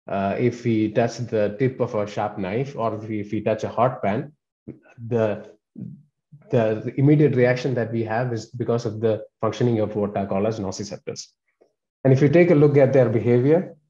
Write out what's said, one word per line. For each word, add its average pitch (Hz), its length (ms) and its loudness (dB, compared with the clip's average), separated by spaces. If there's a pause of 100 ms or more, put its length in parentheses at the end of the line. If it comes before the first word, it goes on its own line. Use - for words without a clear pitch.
uh, 98 300 -2
if 120 260 -2
we 110 280 0
touch 117 260 -2
the 104 400 -2
tip 131 200 -2
of 117 160 -4
a 104 120 -2
sharp 107 320 -6
knife, 107 380 -4
or 107 200 -2
if 107 120 -12
we, 107 120 -4
if 101 120 -10
we 107 100 -4
touch 107 200 -2
a 104 60 -6
hot 131 340 0
pan, 110 300 -4 (720)
the, 110 460 -2 (1000)
the 113 460 0
immediate 143 400 4
reaction 123 380 2
that 113 180 -2
we 113 100 -2
have 117 300 -4
is 110 140 -8
because 120 400 -4
of 107 140 -6
the 110 220 0 (180)
functioning 113 380 0
of 101 160 -2
what 101 220 -2
are 98 100 -2
called 101 200 -2
as 110 120 -2
nociceptors. - 680 -10 (760)
And 131 120 6
if 135 80 4
you 147 80 4
take 175 200 6
a 170 40 6
look 143 240 6
at 131 160 4
their 123 160 4
behavior, 123 640 2 (140)